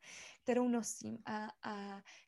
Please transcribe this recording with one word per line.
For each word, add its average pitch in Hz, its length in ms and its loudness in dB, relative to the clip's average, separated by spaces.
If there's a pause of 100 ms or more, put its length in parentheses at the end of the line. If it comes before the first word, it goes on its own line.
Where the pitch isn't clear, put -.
(420)
kterou 247 260 6
nosím 226 560 0
a, 214 240 -2 (160)
a 202 380 -6 (260)